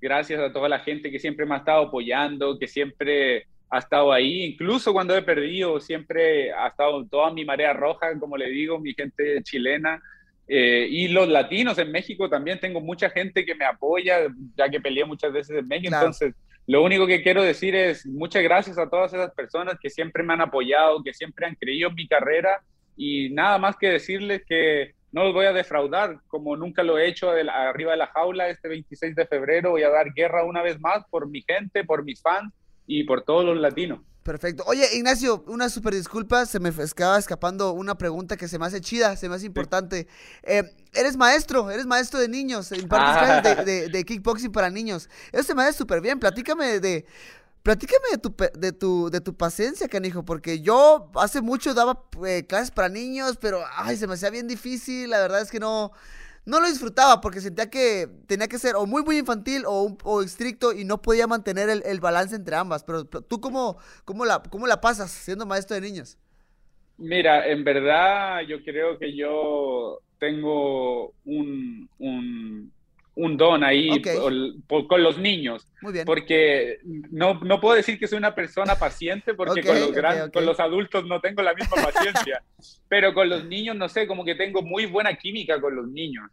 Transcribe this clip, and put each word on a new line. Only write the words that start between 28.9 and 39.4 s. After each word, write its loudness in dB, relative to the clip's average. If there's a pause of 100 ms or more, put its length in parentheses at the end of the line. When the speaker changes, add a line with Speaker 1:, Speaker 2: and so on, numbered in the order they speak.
Speaker 1:
de 0
febrero 2
voy 2
a 6
dar 4
guerra 2
una -2
vez -2
más 0
por -4
mi -12
gente, -2
por 0
mis -12
fans 0 (320)
y -2
por 0
todos 4
los 2
latinos. -2 (220)
Speaker 2:
Perfecto. -6
Oye, 4 (100)
Ignacio, 0
una -2
súper -4
disculpa, 0
se -4
me 0
f-, -6
estaba 2
escapando -2
una -4
pregunta -6
que -12
se -8
me -4
hace -6
chida, 0
se -8
me -6
hace -8